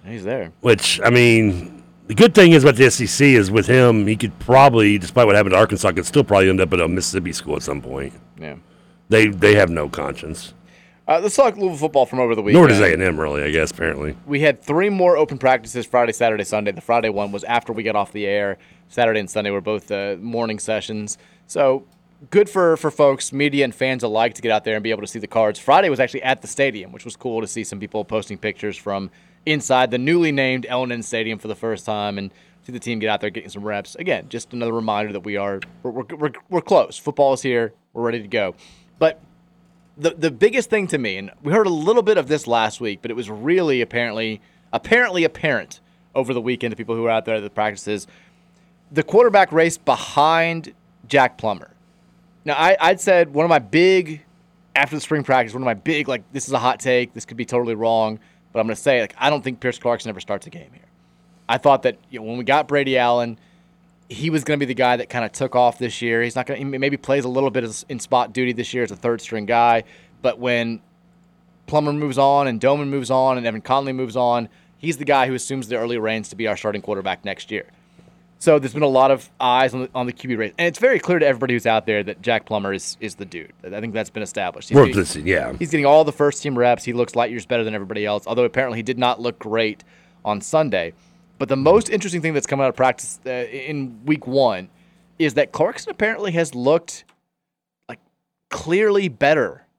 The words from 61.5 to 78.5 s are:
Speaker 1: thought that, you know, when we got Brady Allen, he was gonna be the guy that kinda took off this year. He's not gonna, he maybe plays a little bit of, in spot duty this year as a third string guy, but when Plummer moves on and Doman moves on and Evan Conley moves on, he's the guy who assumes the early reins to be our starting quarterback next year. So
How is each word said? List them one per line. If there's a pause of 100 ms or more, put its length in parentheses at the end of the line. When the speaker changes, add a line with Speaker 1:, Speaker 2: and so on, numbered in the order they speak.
Speaker 1:
thought
that, (120)
you
know,
when
we
got
Brady
Allen, (680)
he
was
gonna
be
the
guy
that
kinda
took
off
this
year.
He's
not
gonna,
he
maybe
plays
a
little
bit
of,
in
spot
duty
this
year
as
a
third
string
guy, (360)
but
when (840)
Plummer
moves
on
and
Doman
moves
on
and
Evan
Conley
moves
on, (280)
he's
the
guy
who
assumes
the
early
reins
to
be
our
starting
quarterback
next
year. (720)
So